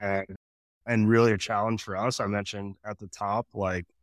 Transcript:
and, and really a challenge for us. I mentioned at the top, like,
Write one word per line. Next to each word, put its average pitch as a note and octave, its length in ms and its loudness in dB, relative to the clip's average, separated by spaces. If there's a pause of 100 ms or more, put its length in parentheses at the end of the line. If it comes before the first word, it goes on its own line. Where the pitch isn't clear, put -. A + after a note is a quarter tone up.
and, G2 260 -2 (600)
and A2 220 2
really A#2 240 8
a G2+ 60 2
challenge G#2+ 440 -2
for G2 140 -8
us. A#2+ 240 -2
I A2 60 0
mentioned G2+ 580 -4
at G#2+ 140 -10
the G2 100 -16
top, G#2 440 -4
like, F#2 320 -2 (180)